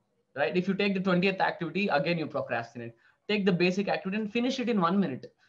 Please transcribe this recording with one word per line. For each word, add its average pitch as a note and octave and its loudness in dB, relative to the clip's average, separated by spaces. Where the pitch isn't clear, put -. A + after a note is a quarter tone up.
right? D3+ 0
If F3+ 2
you G3 2
take G3+ 0
the F#3+ 0
twentieth F#3 2
activity, E3 -2
again, D3 2
you D#3 -4
procrastinate. A#2 -6
Take G#3 0
the F#3+ 4
basic F3+ 2
activity F#3+ -2
and G#3 -4
finish B3+ 0
it A#3 -2
in G#3+ 2
one F3 4
minute. C#3+ -2